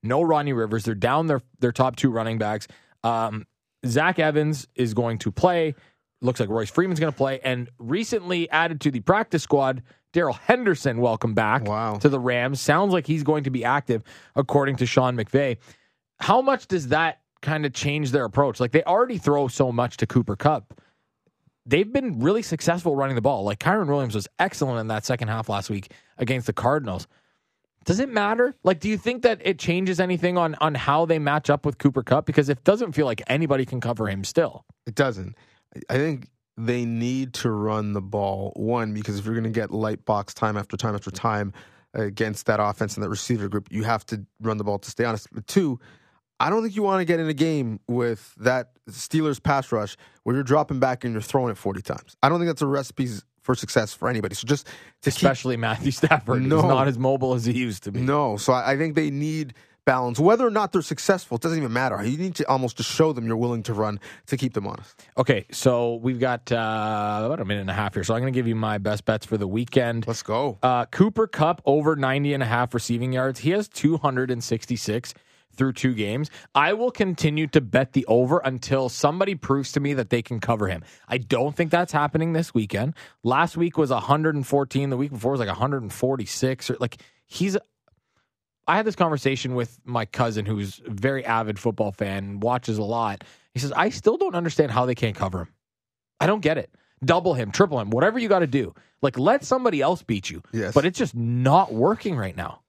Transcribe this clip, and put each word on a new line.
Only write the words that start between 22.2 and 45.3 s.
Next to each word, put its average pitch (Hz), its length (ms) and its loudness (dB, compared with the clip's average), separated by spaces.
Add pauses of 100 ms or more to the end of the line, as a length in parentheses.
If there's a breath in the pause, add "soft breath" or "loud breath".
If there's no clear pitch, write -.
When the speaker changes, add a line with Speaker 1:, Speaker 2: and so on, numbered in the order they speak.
Speaker 1:
successful 170 520 0
running 135 200 0
the 117 60 0
ball. 113 220 2
Like, 101 160 -2
Kyren 190 280 2
Williams 139 280 0
was 101 120 -4 (120)
excellent 139 400 0
in 110 80 -4
that 110 160 -4
second 117 240 -2
half 110 220 -6
last 101 200 -4
week 101 220 -6 (260 soft breath)
against 123 300 -4
the - 60 -2
Cardinals. 123 540 -2 (760)
Does 185 160 2
it 277 100 0
matter? 226 540 0
Like, 185 160 4
do 190 80 -4
you 214 100 0
think 240 260 -4
that 233 200 4
it 180 160 0
changes 180 400 0
anything 180 380 2
on, 160 180 2
on 151 200 2
how 143 300 2
they 160 140 2
match 147 300 0
up 143 160 4
with 143 120 -2
Cooper 135 260 2
Kupp? 139 220 2
Because 143 240 4
it 139 140 -2
doesn't 202 300 4
feel 147 120 2
like 117 220 -2
anybody 135 380 2
can 123 160 -6
cover 113 260 -2
him 98 160 -4
still. - 400 0 (240)
Speaker 2:
It 110 80 -10
doesn't. 101 400 -2 (540 soft breath)
I 127 60 -2
think 139 340 -2 (260)
they 120 300 -2
need 120 480 -4
to - 180 -2
run 107 420 -2
the 101 80 -4
ball, 98 540 -4
one, 113 380 -2
because 104 260 -6
if 104 60 -8
you're 113 100 -4
gonna 113 140 -2
get 107 220 -4
light 107 340 -4
box 104 280 -2
time 110 240 -2
after 98 200 -6
time 107 180 -2
after 98 160 -8
time 104 400 -2 (420 loud breath)
against 107 520 -4
that 107 160 2
offense 104 340 -2
and 104 80 -6
that 95 60 -4
receiver 104 400 -2
group, 101 220 -4
you 107 120 -4
have 113 220 0
to 104 200 -8 (140)
run 110 180 -2
the 107 60 -4
ball 101 160 -2
to - 100 -16
stay - 140 -2
honest. 113 300 -2